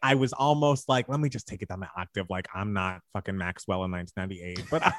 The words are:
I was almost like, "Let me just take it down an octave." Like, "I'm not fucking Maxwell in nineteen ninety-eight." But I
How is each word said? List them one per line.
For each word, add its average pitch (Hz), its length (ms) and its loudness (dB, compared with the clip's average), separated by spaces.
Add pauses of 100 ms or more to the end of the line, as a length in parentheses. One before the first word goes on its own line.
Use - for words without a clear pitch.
I 135 120 6
was 131 180 4
almost 147 560 4
like, 127 220 2
"Let 143 100 0
me 147 80 2
just 127 180 -8
take 95 140 -10
it 104 80 -8
down 95 140 -8
an 82 120 -10
octave." 90 360 -4
Like, 92 240 -4
"I'm 101 180 -2
not 92 300 -2 (100)
fucking 95 240 -4
Maxwell 92 480 -2
in 92 60 -2
nineteen 87 260 -6
ninety-eight." 90 540 -8
But 151 140 0
I 185 140 4